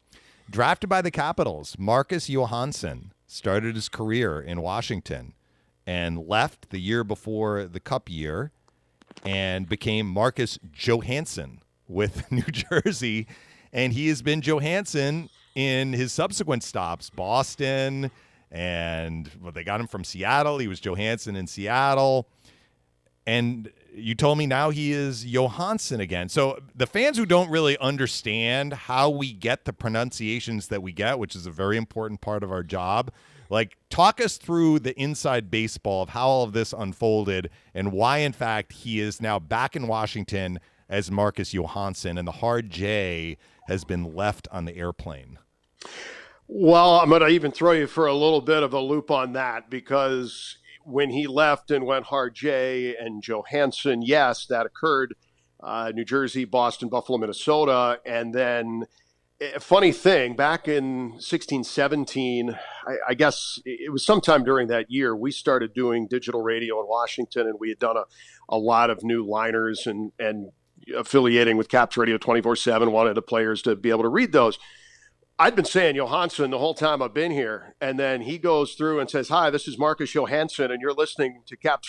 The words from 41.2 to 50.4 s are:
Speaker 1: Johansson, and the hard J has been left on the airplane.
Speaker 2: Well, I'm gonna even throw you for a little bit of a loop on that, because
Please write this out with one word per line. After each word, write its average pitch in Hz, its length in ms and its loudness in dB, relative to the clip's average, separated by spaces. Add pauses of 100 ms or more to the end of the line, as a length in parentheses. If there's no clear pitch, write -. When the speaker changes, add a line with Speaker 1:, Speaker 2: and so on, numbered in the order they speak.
Speaker 1:
Johansson, 92 640 -4
and 87 80 -6
the 85 60 -8
hard 117 380 -2
J 87 680 -4 (300)
has 90 160 -2
been 87 320 -6
left 101 380 -4
on 90 100 -8
the 85 140 -10
airplane. 71 600 -10 (1080)
Speaker 2:
Well, 175 520 8
I'm 165 100 6
gonna 160 180 8
even 156 240 4
throw 170 220 4
you 156 140 2
for 156 200 2
a 143 60 2
little 151 280 4
bit 151 220 2
of 127 100 -2
a 139 60 0
loop 143 320 -2
on 127 220 0
that, 123 360 -6
because 131 880 -2 (260)